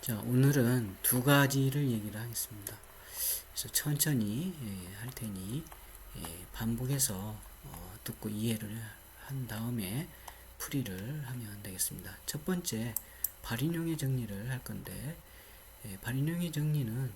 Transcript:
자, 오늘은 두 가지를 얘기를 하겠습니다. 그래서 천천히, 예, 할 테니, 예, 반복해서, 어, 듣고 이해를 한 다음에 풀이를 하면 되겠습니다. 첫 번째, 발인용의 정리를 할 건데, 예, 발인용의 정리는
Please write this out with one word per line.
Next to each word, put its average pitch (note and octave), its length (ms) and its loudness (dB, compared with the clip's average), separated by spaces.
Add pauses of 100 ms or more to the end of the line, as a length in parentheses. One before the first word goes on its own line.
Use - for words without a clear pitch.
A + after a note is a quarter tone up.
자, A2 140 0
오늘은 B2 800 6
두 B2 220 4
가지를 C#3 640 6
얘기를 G#2+ 320 0
하겠습니다. A2+ 560 -6 (760)
그래서 - 180 -6
천천히, C#3+ 920 2
예, G2 360 -6
할 A#2 120 -8
테니, G#2+ 540 -4 (540)
예, E2+ 360 -10
반복해서, A#2 840 0 (280)
어, - 400 -12
듣고 - 260 -6
이해를 A2 400 0 (560)
한 C3+ 220 -4
다음에 A2+ 600 -2 (520)
풀이를 B2 680 -2
하면 A2 380 -6
되겠습니다. F#2 640 -4
첫 D3 180 -4
번째, A#2+ 480 0 (480)
발인용의 D#3+ 560 0
정리를 B2 540 0
할 B2 120 -4
건데, G2+ 540 -8 (680)
예, F#2+ 120 -8
발인용의 D3+ 540 0
정리는 C3+ 640 2